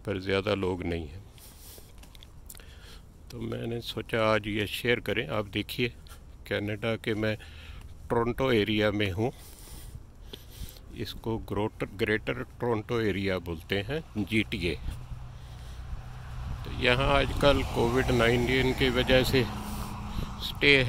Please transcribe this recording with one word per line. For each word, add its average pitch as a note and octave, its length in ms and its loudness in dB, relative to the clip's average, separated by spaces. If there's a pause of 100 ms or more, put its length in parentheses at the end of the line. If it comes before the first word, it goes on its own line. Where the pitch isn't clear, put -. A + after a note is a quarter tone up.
पर G2 140 -2
ज़्यादा G2 340 2
लोग F#2 300 0
नहीं E2+ 240 -2
हैं। E2+ 160 -12 (2000)
तो A#2+ 100 -10
मैंने A#2 400 -4
सोचा A2+ 520 0
आज G#2+ 140 2
ये G#2 200 0
शेयर A#2+ 320 2
करें। G#2+ 280 0
आप G#2+ 200 -2
देखिए A2 460 -2 (540)
कनाडा G#2 480 -2
के A2 180 -2
मैं G#2+ 220 0 (720)
टोरंटो A#2+ 420 2
एरिया G#2+ 400 6
में G2+ 200 2
हूँ, A2 200 0 (1700)
इसको A2+ 400 -6 (100)
ग्रोटर-, G#2+ 500 -2
ग्रेटर A2 440 0 (180)
टोरंटो A#2+ 400 0
एरिया G2 400 2
बोलते E2+ 420 -2
हैं, C#3 200 -4 (180)
जीटीए। G2 580 0 (1900)
तो - 60 -8 (120)
यहाँ B2 300 6
आजकल C#3 520 6
कोविड B2 460 2
नाइनटीन B2 640 6
की C3 160 4
वजह B2+ 340 6
से B2+ 200 4 (1000)
stay - 320 4 (160)